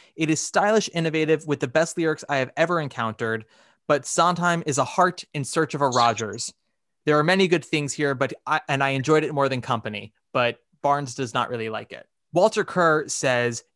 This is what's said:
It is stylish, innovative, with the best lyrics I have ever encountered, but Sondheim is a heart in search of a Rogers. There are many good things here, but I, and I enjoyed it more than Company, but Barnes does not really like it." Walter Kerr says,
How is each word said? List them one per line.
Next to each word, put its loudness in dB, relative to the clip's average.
It -2
is 0
stylish, 0
innovative, 0
with -2
the -2
best 0
lyrics -2
I -2
have -2
ever 2
encountered, -4
but 2
Sondheim 0
is -2
a 2
heart 0
in -4
search -2
of -6
a 4
Rogers. 0
There 4
are 4
many 4
good 2
things -4
here, -2
but -2
I, 0
and 0
I 2
enjoyed 2
it -4
more 2
than -2
Company, -6
but 0
Barnes 0
does -6
not 0
really -6
like -10
it." -18
Walter 2
Kerr 2
says, 0